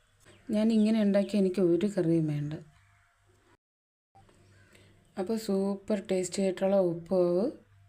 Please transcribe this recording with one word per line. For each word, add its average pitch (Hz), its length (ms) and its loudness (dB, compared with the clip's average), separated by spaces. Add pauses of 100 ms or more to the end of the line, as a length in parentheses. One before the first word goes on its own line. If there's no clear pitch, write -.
(480)
ഞാൻ 220 240 0
ഇങ്ങനെ 220 300 2
ഉണ്ടാക്കി 202 340 2
എനിക്ക് 190 240 2
ഒരു 175 260 2
കറിയും 165 400 0
വേണ്ട. 147 280 -4 (2500)
അപ്പോൾ 208 200 -4
സൂപ്പർ 196 640 -2 (120)
ടേസ്റ്റി 185 320 -2
ആയിട്ടുള്ള 190 380 0
ഉപ്പുമാവ് 175 680 0 (420)